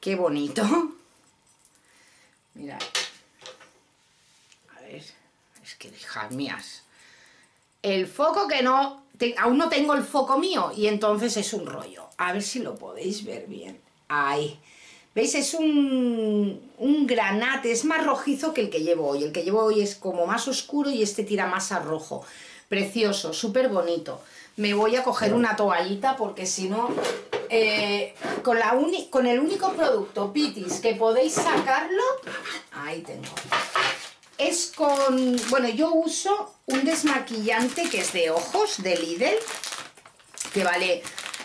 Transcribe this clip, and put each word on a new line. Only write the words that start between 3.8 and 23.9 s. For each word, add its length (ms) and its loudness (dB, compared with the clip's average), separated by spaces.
A 40 -20
ver, 240 -18
es 160 -20
que, 100 -18
hijas 420 -12
mías, 520 -10
el 240 0
foco 420 0
que 140 2
no, 420 2
te-, 200 0
aún 200 4
no 100 4
tengo 260 2
el 100 0
foco 340 2
mío 360 0
y 120 2
entonces 500 2
es 160 -2
un 140 -4
rollo. 400 -12
A 160 0
ver 100 -2
si 180 -6
lo 160 -8
podéis 480 -8
ver 220 -10
bien. 340 -16
Ahí. 500 -2
¿Veis? 200 2
Es 200 0
un, 1200 2
un 280 4
granate, 640 2
es 120 0
más 220 2
rojizo 480 0
que 60 2
el 100 0
que 120 -2
llevo 260 2
hoy. 160 0
El 80 -4
que 100 -2
llevo 220 2
hoy 160 4
es 160 -2
como 300 0
más 200 0
oscuro 440 -2
y 120 0
este 220 -2
tira 220 0
más 260 -2
a 80 -2
rojo. 440 -6
Precioso, 640 0
súper 360 0
bonito. 540 -2